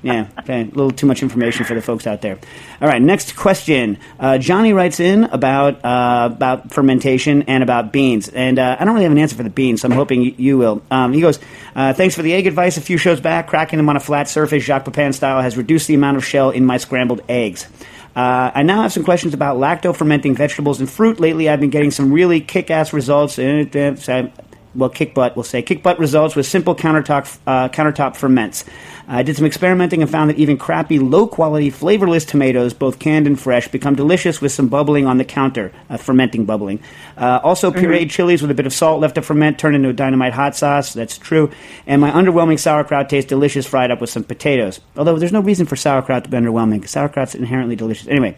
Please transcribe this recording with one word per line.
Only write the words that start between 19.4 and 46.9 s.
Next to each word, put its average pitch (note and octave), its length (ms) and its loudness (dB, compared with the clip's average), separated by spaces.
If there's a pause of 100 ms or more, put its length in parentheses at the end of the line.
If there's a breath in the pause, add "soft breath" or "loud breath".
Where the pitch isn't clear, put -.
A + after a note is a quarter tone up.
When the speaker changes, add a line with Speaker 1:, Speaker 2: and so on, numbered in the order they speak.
Speaker 1:
lacto-fermenting D3 760 0
vegetables C#3+ 460 -2
and C3 80 -4
fruit. A3 320 2
Lately, D#3+ 260 2
I've D3 140 2
been C#3+ 80 2
getting D3 220 2
some C#3 200 0
really E3+ 300 4
kick-ass D#3+ 500 -2
results." C#3+ 480 0
And, C#3+ 380 0
uh, C#3+ 180 0
so, B2+ 340 -4 (460)
well, B2+ 140 0
kick - 240 -6
butt, B2 220 0
we'll A#2+ 80 -6
say. A#2+ 180 -6
Kick B2+ 220 -4
butt F3+ 160 2
results D3+ 360 2
with C#3 120 0
simple F3 280 0
countertop, D3+ 680 -2
uh, B2+ 240 0
countertop D3 460 -2
ferments. C3 500 0 (420 loud breath)
I B2 140 -2
did C#3+ 140 -2
some D3 100 0
experimenting F3+ 560 0
and D3 80 0
found D3+ 220 2
that D3 80 -2
even D3 180 2
crappy, D#3+ 400 -2
low-quality, D3+ 720 2
flavorless E3+ 560 0
tomatoes, B2+ 480 0
both C3 240 -2
canned D3+ 300 2
and C#3 120 2
fresh, B2 280 0
become C#3+ 260 -2
delicious D#3+ 480 0
with C#3 100 0
some C3 180 0
bubbling C#3+ 360 2
on B2+ 140 2
the C3 60 0
counter, C3 460 -4 (200 loud breath)
uh, A#2+ 60 -8
fermenting B2 480 0
bubbling. G#2 340 -4 (360 loud breath)
Uh, B2 280 2
also, F3+ 260 2
Speaker 2:
Mm-hmm. F3+ 160 0
Speaker 1:
pureed E3+ 240 0
chilies F3 320 2
with D3 80 -2
a C3+ 60 0
bit C3+ 100 -2
of C3 80 -4
salt D#3 260 0
left D3+ 140 0
to D#3+ 80 -4
ferment D3+ 380 2
turn D3 160 2
into C3+ 140 2
a B2+ 40 -2
dynamite C3 400 0
hot C#3 220 -2
sauce. C#3+ 380 0
That's A2+ 260 -10
true. D#3 320 0 (340 loud breath)
And C#3+ 160 2
my D3 80 4
underwhelming E3 480 4
sauerkraut D3 540 0
tastes C#3 180 0
delicious C#3 380 0
fried B2+ 240 0
up A#2+ 100 -4
with A#2+ 80 -6
some A2+ 140 -6
potatoes. A#2+ 560 -4 (180)
Although D#3 220 2
there's F3 140 -2
no G#3+ 80 2
reason F#3 260 0
for C3+ 80 -4
sauerkraut C3 480 -2
to - 80 -12
be B2+ 60 -2
underwhelming. A2+ 500 0
Sauerkraut's C#3+ 480 -4